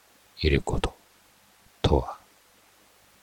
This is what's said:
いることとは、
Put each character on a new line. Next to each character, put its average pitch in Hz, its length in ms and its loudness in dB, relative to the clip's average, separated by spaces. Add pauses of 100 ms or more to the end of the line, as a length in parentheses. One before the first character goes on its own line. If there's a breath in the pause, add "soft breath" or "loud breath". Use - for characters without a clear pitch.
(380)
い 78 100 0
る 69 120 2
こ - 180 -4
と - 160 -6 (880)
と - 160 4
は、 - 200 -6 (1040)